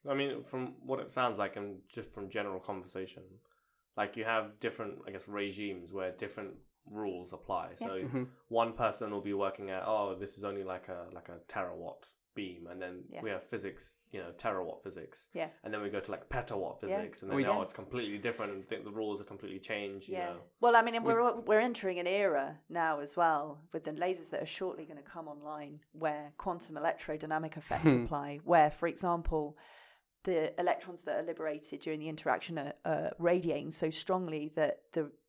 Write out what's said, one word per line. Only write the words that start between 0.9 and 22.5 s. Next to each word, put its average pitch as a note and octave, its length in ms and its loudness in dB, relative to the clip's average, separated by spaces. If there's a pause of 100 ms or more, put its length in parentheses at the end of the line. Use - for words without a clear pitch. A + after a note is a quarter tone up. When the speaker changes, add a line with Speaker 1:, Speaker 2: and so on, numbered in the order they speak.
Speaker 1:
it - 100 -8
sounds A#2+ 260 2
like, G2+ 200 0
and G2+ 220 -6 (100)
just - 240 -10
from G2+ 160 -8
general G2 320 -2
conversation, F#2 640 -6 (760)
like, G#2 180 0
you A2+ 80 -4
have A2 380 2
different, A2 440 -4
I G2+ 60 -8
guess, F#2+ 160 -10
regimes G2+ 640 -4
where F#2 220 -2
different G2+ 380 -8 (380)
rules F#2 440 -4
apply. F2 380 -4 (100)
Speaker 2:
Yeah. A3+ 60 -4
Speaker 1:
So G3 80 -4
Speaker 3:
Mm-hmm. C3+ 280 -2 (240)
Speaker 1:
one A2+ 240 4
person A2 400 0
will G2+ 80 0
be G2+ 140 -2
working G2 360 0
at, F#2 160 -2
"Oh, G#2 320 2
this G2 200 -8
is G2 80 -8
only, G2 180 -2
like, F#2 240 -6
a, F2 260 -8
like, F2 140 -14
a F2 120 -14 (120)
terawatt F2 520 -6 (300)
beam," F2 340 -8
and F2+ 140 -10
then F2+ 280 -8
Speaker 2:
Yeah. - 120 -10
Speaker 1:
we A2 100 -4
have F#2 120 -4
physics, - 520 -8 (160)
you G2 100 -8
know, E2+ 160 -8
terawatt F#2 460 -2
physics. F2+ 500 -12
Speaker 2:
Yeah. D#3+ 160 -4 (140)
Speaker 1:
And G#2+ 100 -6
then G#2 80 -4
we G2+ 80 -2
go G2+ 100 -2
to, G2+ 120 -6
like, - 180 -8
petawatt A2 540 -4
Speaker 2:
Yeah. G2+ 180 0
Speaker 1:
physics, - 220 -10
and F#2+ 80 -6
then, - 40 0
Speaker 3:
We C#3 100 4
Speaker 1:
"Oh, G#2 180 4
it's - 100 -8
completely G#2 460 -4
different," G#2+ 340 -2
and F#2+ 120 -8
think G#2 200 -6
the G#2 60 -8
rules G#2 280 -2
are G2+ 60 -10
completely G2 340 -10
changed, G#2 480 -6
you F#3 80 -6
Speaker 2:
Yeah. F3 180 -4
Speaker 1:
know. F3 80 -10 (200)
Speaker 2:
Well, A#3 160 8
I A3+ 60 12
mean, A#3 120 0
and A3+ 80 0
Speaker 1:
We A3+ 100 6
Speaker 2:
we're, A#3 280 6
we're A3 180 6
entering G#3+ 400 2
an F3 80 0
era D#3 600 2